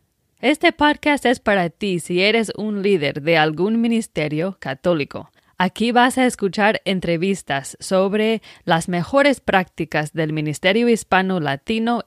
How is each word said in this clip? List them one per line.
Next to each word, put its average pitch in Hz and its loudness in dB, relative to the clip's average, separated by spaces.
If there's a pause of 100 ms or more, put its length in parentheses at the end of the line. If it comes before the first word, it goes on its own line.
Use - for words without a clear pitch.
(400)
Este 302 2
podcast 294 0
es 240 2
para 190 0
ti 190 -4
si 180 -2
eres 214 2
un 208 -6
líder 151 0
de 165 2
algún 175 0
ministerio 185 -2
católico. 139 -4 (260)
Aquí 214 0
vas 247 4
a 254 2
escuchar 208 0
entrevistas 170 -2
sobre 214 0 (240)
las 170 0
mejores 262 0
prácticas 165 -2
del 156 -2
ministerio 185 0
hispano 190 0
latino 220 -2